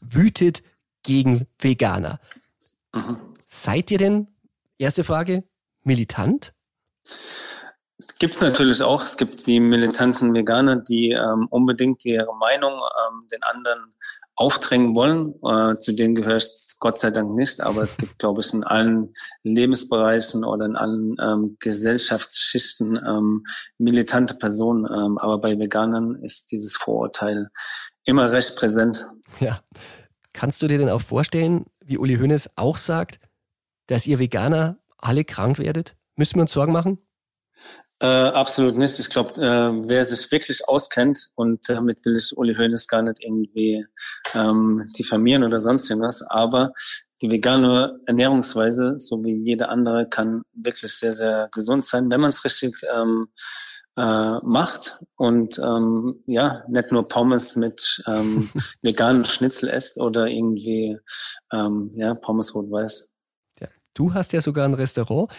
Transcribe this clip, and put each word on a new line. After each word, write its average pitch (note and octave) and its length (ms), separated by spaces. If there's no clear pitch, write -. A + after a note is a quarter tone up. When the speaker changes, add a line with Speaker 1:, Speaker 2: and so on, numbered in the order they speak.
Speaker 1:
wütet E3 640
gegen C3 420
Veganer. G#2 580
Speaker 2:
Mhm. A2+ 260
Speaker 1:
Seid - 400
ihr G3+ 60
denn, G#3 320
erste - 280
Frage, F3 380
militant? B2+ 720
Speaker 2:
Gibt's - 240
natürlich C3 400
auch. C#3 200
Es - 140
gibt - 300
die A#2 120
militanten A#2 760
Veganer, A#2+ 420
die, A#2 360
ähm, A2+ 360
unbedingt B2+ 560
ihre A2+ 320
Meinung, C#3 360
ähm, A#2 600
den A2+ 100
anderen A#2 520
aufdrängen B2 600
wollen. D3+ 480
Äh, A2 360
zu - 140
denen A2+ 220
gehöre A2 220
ich A2 100
Gott A2+ 220
sei A2+ 100
Dank G#2 240
nicht, C3 280
aber G#2+ 200
es - 140
gibt, - 220
glaube G#2+ 240
ich, - 100
in A2 120
allen A2 500
Lebensbereichen A2+ 1000
oder G#2+ 220
in A2 100
allen, A2 420
ähm, G#2+ 400
Gesellschaftsschichten, A2+ 1400
ähm, G#2+ 500
militante A#2+ 560
Personen. A2 500
Ähm, G#2 320
aber G#2 240
bei G#2+ 180
Veganern A2+ 640
ist - 300
dieses G#2+ 240
Vorurteil G#2+ 720
immer C3 260
recht B2 260
präsent. A2+ 520
Speaker 1:
Ja. A2+ 200
Kannst - 260
du D#3 80
dir D3 80
denn C#3+ 140
auch A2+ 100
vorstellen, E3 640
wie C3+ 140
Uli C3 200
Hoeneß C#3+ 380
auch C3+ 220
sagt, E3+ 420
dass A#2+ 180
ihr C#3+ 120
Veganer D3+ 580
alle C#3 260
krank B2 340
werdet? D3+ 380
Müssen D3+ 200
wir F3 80
uns D#3 100
Sorgen D3 220
machen? F3+ 240
Speaker 2:
Äh, B2+ 60
absolut C3 720
nicht. C#3 240
Ich - 80
glaub, - 300
äh, A#2 500
wer B2+ 160
sich B2 260
wirklich D3 380
auskennt, C#3 680
und A2+ 320
damit A#2+ 360
will A#2 120
ich - 200
Uli A#2 180
Hoeneß A#2 320
gar A2+ 140
nicht A2+ 240
irgendwie, A2 600
ähm, A2 600
diffamieren A#2+ 460
oder A2+ 160
sonst A#2+ 300
irgendwas, A2+ 400
aber B2+ 460
die A2 80
vegane B2+ 720
Ernährungsweise, B2 960
so A2+ 260
wie A2 180
jede A#2 280
andere, A#2 360
kann A2+ 360
wirklich A#2 400
sehr, A2+ 220
sehr A2 360
gesund A#2+ 360
sein, B2 240
wenn B2+ 100
man's D3 240
richtig, B2+ 300
ähm, A2+ 340
äh, A2 460
macht - 600
und, A#2 420
ähm, A2+ 680
ja, B2 420
nicht A#2+ 240
nur D3 160
Pommes A#2+ 480
mit, - 500
ähm, G#2+ 480
Speaker 1:
<laughs> - 280
Speaker 2:
veganem A#2+ 420
Schnitzel - 460
esst - 280
oder A2+ 280
irgendwie, A2 720
ähm, G#2+ 440
ja, A2+ 180
Pommes A2 400
rot-weiß. G#2 540
Speaker 1:
Ja. - 60
Du F3 200
hast F#3+ 180
ja E3 80
sogar C#3+ 260
ein C#3 80
Restaurant. C3 640